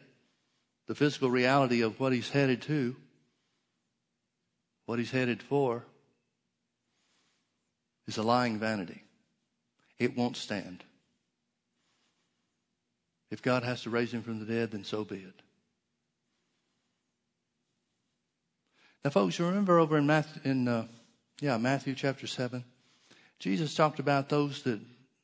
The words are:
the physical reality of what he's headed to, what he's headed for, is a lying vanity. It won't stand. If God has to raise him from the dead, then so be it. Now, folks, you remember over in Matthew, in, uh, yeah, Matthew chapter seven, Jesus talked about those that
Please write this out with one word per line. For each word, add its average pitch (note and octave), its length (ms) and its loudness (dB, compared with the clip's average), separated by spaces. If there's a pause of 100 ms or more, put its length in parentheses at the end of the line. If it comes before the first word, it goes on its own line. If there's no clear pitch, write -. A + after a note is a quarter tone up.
(880)
the A2 60 -6
physical C#3 380 2
reality B2+ 500 4
of A2 200 0
what C3 100 2
he's A#2+ 180 -2
headed C3+ 340 2
to, C3+ 340 -2 (1900)
what A#2 140 -4
he's A#2 120 -4
headed B2+ 300 0
for, B2+ 440 0 (2250)
is A2 100 -8
a A2 60 -2
lying A#2 360 2
vanity. G#2+ 420 -4 (960)
It A#2+ 200 -2
won't A#2+ 180 -2
stand. F#2 480 -10 (2500)
If G#2+ 120 -12
God B2+ 220 2
has B2 200 -4
to A#2+ 60 -10
raise A#2 240 -2
him A#2 80 -4
from A2+ 180 -8
the G#2+ 140 -6
dead, A2+ 180 -2
then G#2 120 -8
so G#2+ 220 -6
be G2+ 100 -10
it. F#2+ 260 -16 (3750)
Now, C#3 60 0
folks, F#3+ 280 2
you E3+ 60 0
remember F#3 340 4
over D#3 180 4
in D3 80 4
Matthew, D3+ 380 2
in, C3 240 0
uh, A#2 200 0 (520)
yeah, C#3 180 0
Matthew C3 380 -2
chapter C3 320 -4
seven, B2 360 -6 (760)
Jesus F3 340 -2
talked D#3 260 4
about C#3 300 0
those D3 340 0
that A2+ 160 -2 (440)